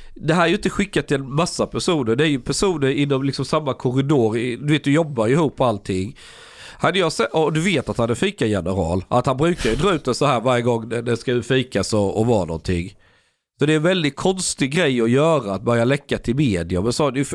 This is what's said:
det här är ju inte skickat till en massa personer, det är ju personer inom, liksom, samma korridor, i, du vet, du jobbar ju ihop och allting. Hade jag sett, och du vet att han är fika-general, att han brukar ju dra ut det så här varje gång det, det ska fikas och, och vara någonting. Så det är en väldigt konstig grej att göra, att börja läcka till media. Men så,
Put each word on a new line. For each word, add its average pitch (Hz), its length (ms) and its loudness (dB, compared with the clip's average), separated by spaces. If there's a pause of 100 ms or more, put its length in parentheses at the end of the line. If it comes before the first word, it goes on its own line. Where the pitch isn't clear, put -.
(140)
det 156 200 -2
här 180 100 2
är 165 40 4
ju 170 80 2
inte 185 140 -2
skickat 180 380 -2
till 147 120 2
en 135 140 -8
massa 147 320 0
personer, 117 500 0
det 147 80 2
är 160 40 2
ju 139 120 0
personer 165 480 0
inom, 139 360 0
liksom, 135 200 -2
samma 151 300 -2
korridor, 127 640 2
i, 117 180 -4
du 147 160 -2
vet, 151 120 2
du 139 80 2
jobbar 147 340 2
ju 120 60 4
ihop 147 280 2
och 131 60 2
allting. 101 500 -4 (600)
Hade 170 200 0
jag 165 140 0
sett, - 200 -2
och 156 200 2
du 156 80 0
vet 165 280 0
att 104 100 -4
han 117 120 0
är 117 40 0
fika-general, 95 920 -2
att 123 180 0
han 131 100 0
brukar 156 340 0
ju 113 60 0
dra 180 180 0
ut 143 100 -4
det - 100 0
så - 120 0
här 127 140 2
varje 120 220 2
gång 117 260 -2
det, 117 140 -4
det 117 140 -2
ska 123 260 -2
fikas 123 500 0
och, 101 280 0
och 113 60 2
vara 107 180 2
någonting. 85 500 -4 (640)
Så 147 80 2
det 151 60 4
är 156 40 4
en 151 60 0
väldigt 170 340 0
konstig 185 560 -2
grej 147 280 2
att 113 100 2
göra, 135 440 2
att 95 80 -6
börja 117 220 2
läcka 127 340 0
till 117 180 -2
media. 90 440 0
Men 117 120 0
så, 143 200 0 (220)